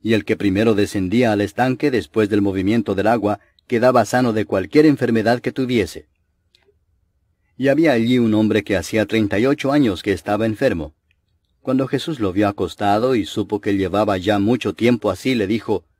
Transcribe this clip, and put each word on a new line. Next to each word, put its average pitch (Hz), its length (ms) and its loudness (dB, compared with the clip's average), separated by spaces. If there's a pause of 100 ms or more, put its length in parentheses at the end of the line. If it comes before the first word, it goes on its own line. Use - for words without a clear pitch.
y 110 120 0
el 104 120 0
que 110 120 -2
primero 104 380 2
descendía 101 560 0
al 104 100 0
estanque 127 500 -2
después 107 380 -2
del 104 120 2
movimiento 101 520 0
del 95 140 0
agua, 120 320 0 (280)
quedaba 120 380 2
sano 127 280 0
de 107 120 -2
cualquier 101 400 2
enfermedad 120 540 2
que 123 120 -4
tuviese. 120 560 -4 (1500)
Y 131 120 0
había 147 240 4
allí 120 240 2
un 117 160 2
hombre 107 300 2
que 104 120 -2
hacía 104 300 0
treinta 101 340 0
y 117 60 0
ocho 139 260 0
años 131 320 0
que 101 100 0
estaba 104 320 -2
enfermo. 104 480 -2 (680)
Cuando 131 260 -2
Jesús 139 320 -6
lo 98 140 -2
vio 104 140 2
acostado 104 680 -2
y 101 100 -2
supo 104 360 -6
que 101 160 -2
llevaba 98 400 0
ya 101 220 -2
mucho 107 340 0
tiempo 113 380 0
así, 127 240 -4
le 107 100 0
dijo 104 400 -4 (140)